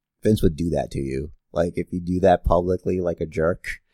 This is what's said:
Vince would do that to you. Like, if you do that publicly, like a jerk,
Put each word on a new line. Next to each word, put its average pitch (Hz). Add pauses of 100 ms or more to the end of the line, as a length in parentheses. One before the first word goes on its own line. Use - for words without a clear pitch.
(220)
Vince 107
would 85
do 82
that 69
to 76
you. 67 (200)
Like, 85
if 90
you 90
do 90
that 90
publicly, 90
like 87
a 82
jerk, 80 (280)